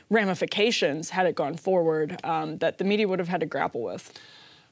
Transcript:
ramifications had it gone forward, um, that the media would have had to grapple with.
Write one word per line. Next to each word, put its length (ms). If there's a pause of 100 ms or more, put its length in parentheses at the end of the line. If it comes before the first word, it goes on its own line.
ramifications 1040
had 160
it 80
gone 220
forward, 640
um, 340
that 220
the 60
media 220
would 120
have 80
had 140
to 40
grapple 380
with. 280 (600)